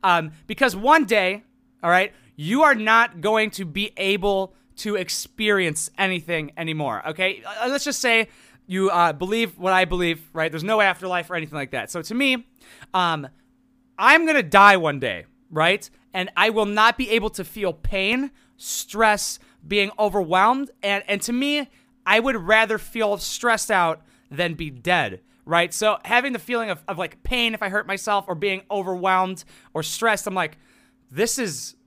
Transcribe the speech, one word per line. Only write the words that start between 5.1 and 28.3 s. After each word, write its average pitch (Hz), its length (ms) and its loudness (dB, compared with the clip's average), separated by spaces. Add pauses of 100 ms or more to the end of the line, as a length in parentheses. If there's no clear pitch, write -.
anything 170 600 -2
anymore, 151 500 -4
okay? 185 360 -4
Uh, 220 260 -6
let's 277 160 -2
just 294 160 -6
say 226 260 2 (400)
you, 190 220 0
uh, 175 220 4
believe 190 460 -4
what 185 160 0
I 185 100 4
believe, 175 380 -2 (100)
right? 160 180 -2
There's 156 140 -6
no 214 160 0
afterlife 180 500 0
or 180 60 -8
anything 151 220 -8
like 139 140 -8
that. 117 200 -6
So 175 120 -6
to 214 100 -10
me, 254 340 0 (460)
um, 165 340 0 (680)
I'm 294 280 6
gonna 302 180 2
die 196 340 8
one 151 200 0
day, 101 280 -4 (240)
right? 170 400 0 (240)
And 185 240 -6
I 214 140 4
will 214 160 0
not 214 300 4
be 254 120 -4
able 220 220 0
to 185 120 -10
feel 185 300 -4
pain, 214 580 -2 (240)
stress, - 840 -2 (280)
being 202 320 0
overwhelmed. 202 720 2 (100)
And, 202 280 -2
and 196 140 -2
to 240 100 -4
me, 285 360 -2 (360)
I 214 160 4
would 247 160 -2
rather 214 400 2
feel 208 400 -4
stressed - 540 -2
out 170 320 0 (260)
than 165 240 -4
be 151 160 -10
dead, 127 500 -2 (240)
right? 170 300 0
So 214 320 0
having 247 260 2
the 233 80 -6
feeling 233 300 -4
of, 170 180 -6
of, 185 100 -6
like, - 260 -8
pain 233 300 -2
if 214 80 -8
I 208 60 -4
hurt 208 200 -4
myself 196 420 -2
or 175 60 -4